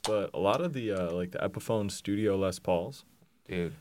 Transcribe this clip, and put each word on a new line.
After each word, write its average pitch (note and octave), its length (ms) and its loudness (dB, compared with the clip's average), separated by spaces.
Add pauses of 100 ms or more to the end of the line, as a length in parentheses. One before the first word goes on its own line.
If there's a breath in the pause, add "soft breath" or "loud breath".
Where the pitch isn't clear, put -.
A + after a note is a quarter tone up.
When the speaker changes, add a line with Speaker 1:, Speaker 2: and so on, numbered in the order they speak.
Speaker 1:
but G#2+ 320 0
a - 40 -4
lot G2+ 220 4
of F3 140 -2
the, A2+ 180 -2
uh, F2+ 200 0
like, F2+ 180 -2
the - 80 -6
Epiphone G2+ 520 0
Studio G2+ 460 0
Les F#2+ 220 0
Pauls, F#2+ 460 -2 (420)
Speaker 2:
Dude. F2 340 -2